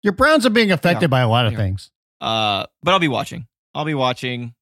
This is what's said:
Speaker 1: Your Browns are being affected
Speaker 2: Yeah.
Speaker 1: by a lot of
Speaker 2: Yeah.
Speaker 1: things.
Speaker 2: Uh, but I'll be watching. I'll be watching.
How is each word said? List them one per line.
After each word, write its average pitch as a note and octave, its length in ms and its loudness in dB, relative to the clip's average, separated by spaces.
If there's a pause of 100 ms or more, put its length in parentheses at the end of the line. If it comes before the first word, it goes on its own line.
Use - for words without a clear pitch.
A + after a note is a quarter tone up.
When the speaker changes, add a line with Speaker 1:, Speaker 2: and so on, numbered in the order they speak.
Speaker 1:
Your G3+ 120 0
Browns C#4 320 2
are A#3+ 40 4
being G#3+ 220 2
affected E3+ 300 2
Speaker 2:
Yeah. E3+ 60 2
Speaker 1:
by B2+ 120 2
a A#2+ 80 2
lot A#2 160 2
of G#2 80 0
Speaker 2:
Yeah. G2+ 60 -6
Speaker 1:
things. F#2+ 320 -4 (320)
Speaker 2:
Uh, G#2+ 420 -2 (180)
but F3 100 2
I'll F#3+ 80 4
be E3 80 2
watching. A#2 380 -6 (280)
I'll D3 100 -6
be D#3 80 -4
watching. B2 680 -4